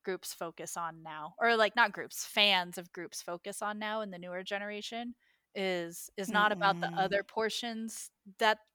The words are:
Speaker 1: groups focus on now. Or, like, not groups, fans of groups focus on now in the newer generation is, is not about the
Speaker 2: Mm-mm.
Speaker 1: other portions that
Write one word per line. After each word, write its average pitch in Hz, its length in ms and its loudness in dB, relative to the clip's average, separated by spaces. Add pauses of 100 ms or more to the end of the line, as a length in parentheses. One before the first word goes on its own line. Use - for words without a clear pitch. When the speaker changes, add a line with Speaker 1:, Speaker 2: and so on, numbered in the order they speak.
Speaker 1:
groups 185 300 -6
focus 170 440 -8
on 165 260 -6
now. 156 360 -12
Or, 233 160 4
like, 220 200 4
not 226 180 6
groups, - 320 -8
fans 185 520 4
of 175 160 -12
groups - 280 -10
focus 175 400 -8
on 208 180 -6
now 214 220 -4
in 202 100 -8
the 175 80 -12
newer 180 240 -8
generation 208 720 -6 (400)
is, 175 600 -2
is 190 140 -4
not 214 200 6
about 196 300 4
the 170 80 0
Speaker 2:
Mm-mm. 170 100 -2
Speaker 1:
other 196 240 2
portions 220 880 -4 (280)
that 220 200 4 (160)